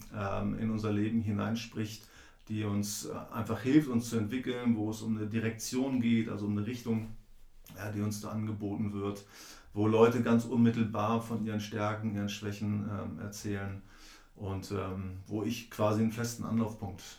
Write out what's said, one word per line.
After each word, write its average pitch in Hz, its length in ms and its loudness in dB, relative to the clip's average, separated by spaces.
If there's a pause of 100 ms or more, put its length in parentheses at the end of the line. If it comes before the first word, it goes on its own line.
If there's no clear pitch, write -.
(180)
ähm, 101 400 -2
in 110 140 0
unser 107 220 0
Leben 113 280 2
hineinspricht, 104 880 -2 (400)
die 107 160 -2
uns, 101 420 -2
äh, - 80 -6 (180)
einfach 110 300 -4
hilft, 139 280 6
uns 117 200 0
zu 117 80 0
entwickeln, 123 580 0
wo 107 140 0
es 107 140 -6
um 110 140 0
eine 107 100 -4
Direktion 117 760 0
geht, 113 280 4
also 101 180 -4
um 104 100 2
eine 104 80 0
Richtung, 113 440 -2 (680)
ja, 104 140 -6
die 104 100 -2
uns 104 200 -2
da - 80 -8
angeboten 104 640 -2
wird, 101 320 -4 (480)
wo 104 140 2
Leute 117 380 8
ganz 117 220 4
unmittelbar 113 760 4
von 107 240 -4
ihren 107 140 -2
Stärken, 107 560 -2
ihren 101 120 0
Schwächen, 104 640 -2
ähm, 95 300 -6
erzählen 98 640 -6 (520)
und, 95 360 -6
ähm, 95 460 -4 (100)
wo 104 160 -2
ich - 260 -4
quasi 107 320 2
einen 110 100 4
festen 117 320 -4
Anlaufpunkt, 107 600 -2 (160)